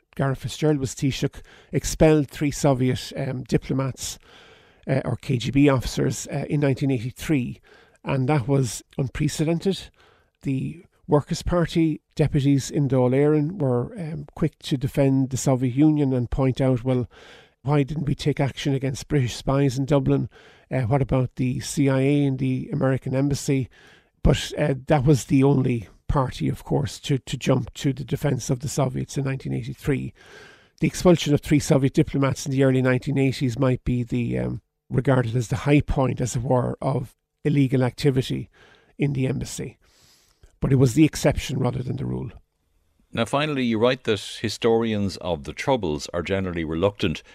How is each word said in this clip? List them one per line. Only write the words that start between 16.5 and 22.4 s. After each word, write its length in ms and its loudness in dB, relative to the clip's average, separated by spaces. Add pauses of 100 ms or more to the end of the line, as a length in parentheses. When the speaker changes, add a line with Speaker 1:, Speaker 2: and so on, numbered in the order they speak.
Speaker 1:
out, 240 2
"Well, 260 0 (520)
why 220 2
didn't 220 -6
we 100 0
take 240 -2
action 340 -2
against 340 -4
British 280 0
spies 420 0
in 80 -2
Dublin? 440 2 (420)
Uh, 100 0
what 200 2
about 340 0
the 240 -2
C 300 0
I 120 2
A 240 4
and 140 0
the 320 -2